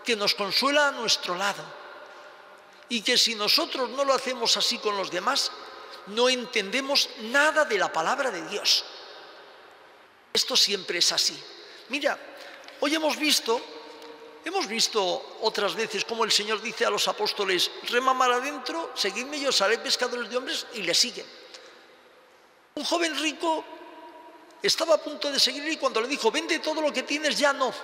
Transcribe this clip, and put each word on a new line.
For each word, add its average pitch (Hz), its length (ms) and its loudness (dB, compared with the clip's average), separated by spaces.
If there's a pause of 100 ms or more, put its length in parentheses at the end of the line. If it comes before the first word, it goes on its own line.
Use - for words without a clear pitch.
que 240 100 2
nos 202 200 0
consuela 277 540 2
a 277 40 2
nuestro 226 420 0
lado, 185 300 -2 (1200)
y 233 140 -2
que 240 160 4
si 226 160 4
nosotros 233 560 2
no 269 140 0
lo 269 80 4
hacemos 240 440 2
así 214 220 0
con 208 180 -2
los 180 140 -2
demás, 208 400 0 (560)
no 226 220 4
entendemos 254 800 0 (100)
nada 285 460 4
de 220 140 2
la 170 140 2
palabra 233 380 0
de 170 180 -8
Dios. - 360 2 (1500)
Esto - 240 0
siempre 185 420 2
es 170 120 4
así. 160 260 0 (520)
Mira, 277 280 0 (600)
hoy 294 160 2
hemos 311 220 2
visto, 262 440 2 (840)
hemos 339 240 -2
visto 196 760 0
otras 202 320 0
veces 208 300 -2
cómo 226 180 -2
el 214 80 2
Señor 208 320 2
dice 233 240 -2
a 208 40 2
los 196 180 0
apóstoles: 190 640 0 (160)
"Rema 254 260 4
mar 254 160 4
adentro, 294 640 -2
seguidme 240 440 -2
y 277 80 -2
os 254 140 4
haré 208 180 4
pescadores 240 520 -2
de 240 60 -4
hombres", 277 280 -4 (100)
y 220 80 -6
le 170 120 0
siguen. 214 320 0 (1500)
Un 294 80 -6
joven 330 340 2
rico 311 460 0 (1000)
estaba 320 320 4
a 302 80 2
punto 294 300 -4
de 277 80 0
seguirle 285 320 2
y 302 40 -2
cuando 233 240 2
le 233 60 0
dijo: 247 240 2
"Vende 320 300 0
todo 311 200 0
lo 294 120 2
que 247 100 -2
tienes", 285 340 0
ya 277 160 4
no. 262 200 0 (120)